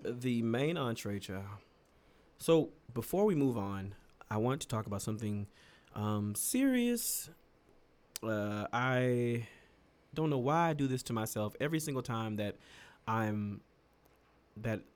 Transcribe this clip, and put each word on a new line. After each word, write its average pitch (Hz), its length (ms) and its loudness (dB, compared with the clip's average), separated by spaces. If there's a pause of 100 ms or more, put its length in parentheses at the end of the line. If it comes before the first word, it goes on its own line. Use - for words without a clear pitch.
(220)
the 120 200 2
main 131 360 2
entree, 117 420 -2
child. 95 240 -8 (960)
So, 165 300 4 (240)
before 175 320 2
we 202 100 4
move 139 220 4
on, 98 360 -4 (380)
I 107 60 0
want 127 240 0
to - 60 -8
talk 110 200 -2
about 101 160 -4
something, 107 420 -4 (480)
um, 104 400 -2
serious. 240 960 0 (960)
Uh, 104 500 -2
I 120 720 2 (680)
don't 156 180 0
know 131 80 2
why 160 300 4
I 160 40 2
do 139 140 2
this 127 160 0
to 120 100 -4
myself. 110 460 0
Every 156 200 0
single 143 240 -2
time 113 340 -2
that 104 180 -2 (520)
I'm, 107 540 0 (960)
that 110 240 -4 (140)